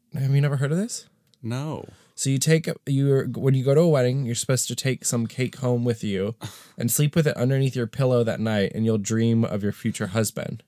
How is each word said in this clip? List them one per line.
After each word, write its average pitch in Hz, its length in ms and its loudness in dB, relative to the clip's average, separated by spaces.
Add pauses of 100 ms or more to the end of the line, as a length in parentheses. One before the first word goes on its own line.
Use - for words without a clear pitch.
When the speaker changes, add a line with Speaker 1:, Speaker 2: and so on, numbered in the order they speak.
(140)
Speaker 1:
Have 135 220 -2
you 143 60 4
never 143 160 0
heard 139 160 -2
of 165 40 0
this? 214 280 -6 (360)
Speaker 2:
No. 127 440 -8 (300)
Speaker 1:
So - 160 -2
you 135 80 2
take, 160 280 2 (200)
you're, 139 400 2
when 131 260 0
you 131 100 2
go 139 120 4
to 156 60 6
a 175 80 4
wedding, 131 360 2
you're 117 80 -2
supposed - 360 -2
to 123 60 -6
take - 300 -4
some 117 220 0
cake 127 300 -6
home 123 280 0
with 117 180 -2
you 101 300 -2 (240)
Speaker 2:
<laughs> - 200 -20
Speaker 1:
and 117 140 0
sleep 147 240 0
with 160 120 2
it - 100 0
underneath 135 380 0
your 123 120 -2
pillow 127 360 2
that 110 160 -2
night, 107 340 0
and 110 120 -2
you'll 110 120 2
dream 113 480 2
of 104 180 -4
your 101 80 -2
future 107 360 -4
husband 110 600 -4